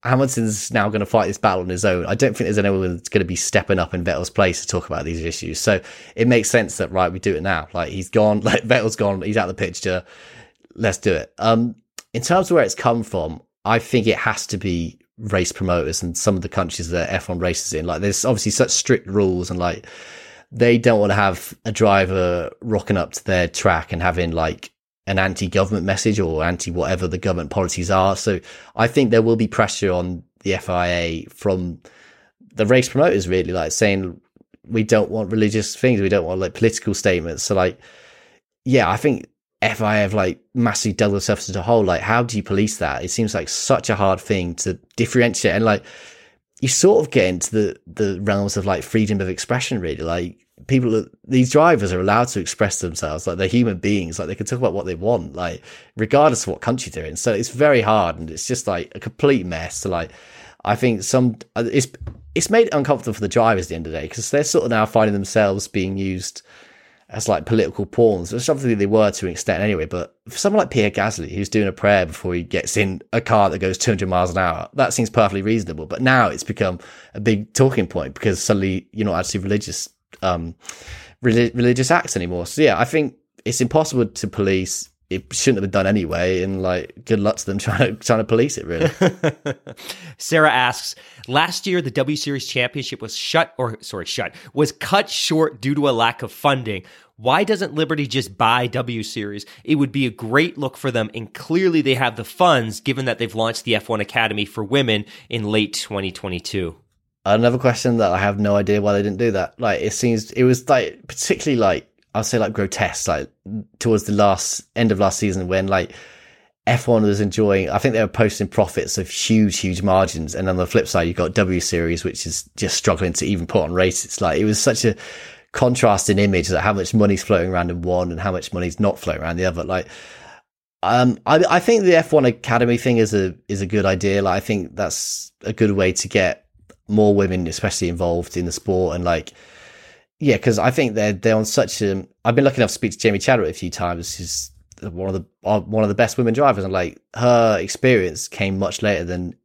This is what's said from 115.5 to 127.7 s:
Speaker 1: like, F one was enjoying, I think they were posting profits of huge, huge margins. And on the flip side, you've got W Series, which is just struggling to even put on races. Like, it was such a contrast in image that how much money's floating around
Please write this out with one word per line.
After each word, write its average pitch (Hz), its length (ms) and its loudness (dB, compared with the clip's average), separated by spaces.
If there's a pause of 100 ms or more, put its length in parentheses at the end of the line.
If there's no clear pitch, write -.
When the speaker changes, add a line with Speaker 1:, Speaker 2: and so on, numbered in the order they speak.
Speaker 1:
like, 95 260 0 (760)
F 120 200 0
one 113 160 4
was 104 180 2
enjoying, 101 480 2
I 95 80 -2
think 123 160 0
they 110 80 2
were 107 60 2
posting 107 400 0
profits - 500 -2
of 92 120 -6
huge, 107 500 2
huge 90 240 -2
margins. 92 500 0
And 95 160 -4
on 92 80 0
the 90 80 0
flip - 220 0
side, 87 160 0
you've 87 140 -2
got 92 180 0
W 92 240 2
Series, 85 440 -2
which - 220 -6
is - 300 -8
just 95 200 -4
struggling 90 380 0
to - 120 -4
even 87 200 -2
put 90 180 0
on 78 100 -4
races. - 480 0
Like, 80 180 0
it 104 60 2
was 104 140 2
such 117 260 0
a 107 100 2 (560)
contrast 123 580 2
in 98 80 4
image 95 300 2
that 87 140 0
how 104 120 2
much 95 200 -4
money's 101 300 4
floating 92 280 2
around 87 180 0